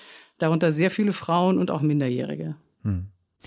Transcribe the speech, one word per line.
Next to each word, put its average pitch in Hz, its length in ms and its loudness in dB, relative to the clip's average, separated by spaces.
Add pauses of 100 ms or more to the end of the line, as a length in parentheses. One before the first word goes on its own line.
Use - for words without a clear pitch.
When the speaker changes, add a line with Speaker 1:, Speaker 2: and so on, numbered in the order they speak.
(400)
Speaker 1:
darunter 165 340 2
sehr 170 180 2
viele 208 220 0
Frauen 180 440 2
und 180 140 0
auch 165 100 -2
Minderjährige. 147 760 -2 (260)
Speaker 2:
Hm. 95 220 -2 (420)